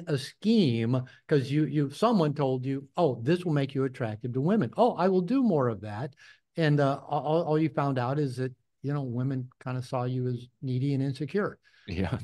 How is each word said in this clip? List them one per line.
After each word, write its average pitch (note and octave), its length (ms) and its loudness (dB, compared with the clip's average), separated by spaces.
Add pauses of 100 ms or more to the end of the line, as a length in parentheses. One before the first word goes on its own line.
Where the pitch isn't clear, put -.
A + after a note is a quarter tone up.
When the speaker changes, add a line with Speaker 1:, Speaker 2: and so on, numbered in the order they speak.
Speaker 1:
a D3 100 0
scheme C3 800 2 (280)
'cause C3+ 220 2
you, D3+ 160 2
you, D3 240 0
someone F#3 440 2
told C3 320 0
you, C#3 300 -4
"Oh, C#3 260 2
this F3 220 0
will E3+ 80 0
make C#3 220 0
you C3+ 100 0
attractive B2 480 -6
to B2+ 80 -2
women. D#3+ 360 2
Oh, A3+ 180 4
I F3 140 2
will F#3 140 2
do B3 200 0
more D#3 260 4
of G2+ 140 -4
that." G#2+ 320 -8 (420)
And, D3 240 4
uh, C#3 260 2
all, D3+ 380 0
all D3+ 140 2
you D#3+ 100 2
found C#3+ 300 -2
out B2+ 200 -2
is C3+ 200 -2
that, C3 140 -4 (300)
you C3+ 100 -4
know, D3 100 -4
women B2+ 460 -4 (140)
kinda B2+ 180 -6
saw B2 240 -4
you B2+ 220 -2
as B2 220 -6 (120)
needy C3 320 -2
and C3+ 100 0
insecure. C#3+ 560 -4 (280)
Speaker 2:
Yeah, F#2+ 380 -4